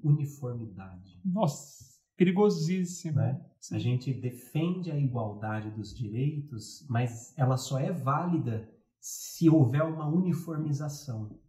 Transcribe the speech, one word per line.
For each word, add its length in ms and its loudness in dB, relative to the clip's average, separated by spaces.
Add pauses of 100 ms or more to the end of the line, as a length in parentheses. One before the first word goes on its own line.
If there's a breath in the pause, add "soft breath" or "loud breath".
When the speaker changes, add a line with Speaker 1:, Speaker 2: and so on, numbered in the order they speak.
Speaker 1:
uniformidade. 1200 -2
Speaker 2:
Nossa, 600 -2 (320)
perigosíssimo. 1000 4
Speaker 1:
Né? 280 2 (140)
Speaker 2:
Sim. 160 -10
Speaker 1:
A 40 -2
gente 360 0
defende 760 -4
a 80 -2
igualdade 720 -2
dos 220 -8
direitos, 960 -6
mas 480 -2
ela 220 4
só 200 -4
é 140 -2
válida 760 0 (320)
se 520 2
houver 320 6
uma 260 -2
uniformização. 1300 -2 (100)